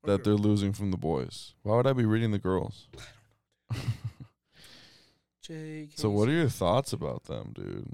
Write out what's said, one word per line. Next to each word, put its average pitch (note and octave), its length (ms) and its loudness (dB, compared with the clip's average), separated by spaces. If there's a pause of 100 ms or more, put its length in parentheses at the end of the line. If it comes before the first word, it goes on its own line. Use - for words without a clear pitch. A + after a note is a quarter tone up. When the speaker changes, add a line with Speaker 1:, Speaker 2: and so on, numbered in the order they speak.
Speaker 1:
Or - 80 -4
Speaker 2:
that G2 140 4
they're G#2 100 6
Speaker 1:
girls? G#2 100 2
Speaker 2:
losing G2+ 280 4
from G2+ 180 -2
the F#2 60 -2
boys. - 560 -4 (100)
Why G#2+ 140 0
would B2 100 4
I C3+ 60 4
be B2 120 2
reading A2 260 2
the G2+ 80 0
girls? - 520 -2
<laughs> - 60 -20 (2500)
Speaker 1:
J D#3 480 -12
K. - 60 -20
Speaker 2:
So A2 140 0
what G#2 180 4
are C#3+ 60 4
your D#3+ 160 4
thoughts G#2 440 2
about D2 320 -6
them, A1 280 -10
dude? G1+ 400 -10